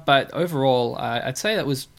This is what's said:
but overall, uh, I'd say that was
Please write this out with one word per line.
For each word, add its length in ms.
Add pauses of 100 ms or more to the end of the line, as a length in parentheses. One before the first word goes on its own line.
but 260
overall, 640
uh, 260
I'd 160
say 160
that 100
was 220 (120)